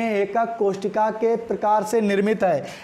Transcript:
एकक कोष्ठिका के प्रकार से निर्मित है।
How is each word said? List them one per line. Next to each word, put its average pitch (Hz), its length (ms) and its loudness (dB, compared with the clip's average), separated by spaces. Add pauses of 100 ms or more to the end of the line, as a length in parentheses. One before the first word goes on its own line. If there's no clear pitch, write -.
(120)
एकक 208 460 0
कोष्ठिका 208 540 0
के 226 260 0
प्रकार 214 460 0
से 226 160 0
निर्मित 202 440 2
है। 156 200 2 (200)